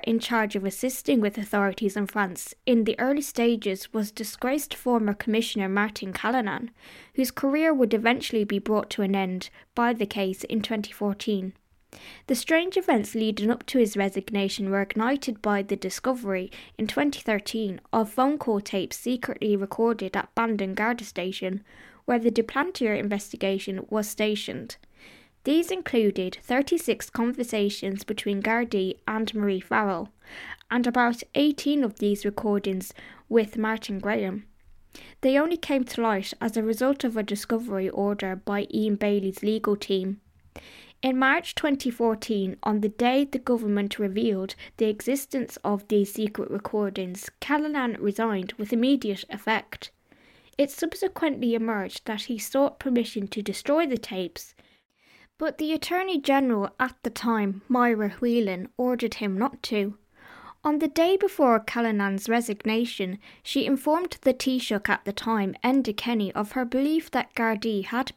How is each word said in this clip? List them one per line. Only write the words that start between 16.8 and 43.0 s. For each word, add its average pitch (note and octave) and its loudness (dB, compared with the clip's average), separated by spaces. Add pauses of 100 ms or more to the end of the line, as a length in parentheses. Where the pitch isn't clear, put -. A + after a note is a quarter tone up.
twenty C#4+ 0
thirteen G#3 -2 (100)
of G#3+ 2
phone C#4 4
call G#3+ 0
tapes - -4
secretly A#3+ -2
recorded G3+ 0
at - -4
Bandon G#3 0
Garda A3+ -2
Station, F#3+ -6 (420)
where B3 4
the A3+ 4
Duplantier A#3 0
investigation G3 -4
was G#3+ 0
stationed. G#3+ -4 (680)
These E4 2
included G#3 0
thirty-six C4+ 0
conversations G#3+ -2
between G3+ -4
Gardaí A3 0 (100)
and A3 -2
Marie G3+ 0
Farrell, G3+ 0 (600)
and B3 2
about A#3 2 (140)
eighteen C#4+ 2
of G#3 -4
these G3+ 2
recordings G3+ -2 (340)
with A3 2
Martin A3 -2
Graham. G3+ -2 (760)
They C4 6
only E4 2
came C#4 0
to - -4
light G#3 0
as A3 -2
a A3+ 0
result A#3+ 0
of A#3 0
a G#3+ 0
discovery G#3 -2
order G3 -2
by G3+ -2
Ian G#3+ 2
Bailey's G3+ 0
legal G#3+ 2
team. G3 -2 (800)
In C4 2
March C#4 4
twenty C#4 2
fourteen, A3 0
on G#3+ 2
the G#3+ 2
day B3 4